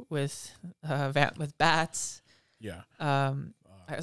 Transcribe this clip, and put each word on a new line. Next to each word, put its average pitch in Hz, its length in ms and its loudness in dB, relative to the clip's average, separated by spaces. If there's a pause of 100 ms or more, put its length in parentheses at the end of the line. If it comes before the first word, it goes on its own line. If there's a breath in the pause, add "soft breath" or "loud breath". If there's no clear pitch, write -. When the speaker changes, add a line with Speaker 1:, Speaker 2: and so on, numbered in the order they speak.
(100)
Speaker 1:
with, 139 420 -4 (320)
uh, 143 280 0
va-, 143 260 4
with 147 200 -8
bats, 160 640 2 (380 soft breath)
Speaker 2:
Yeah. 90 220 -12 (180)
Speaker 1:
um, 139 540 0 (120)
Speaker 2:
Uh, - 360 -10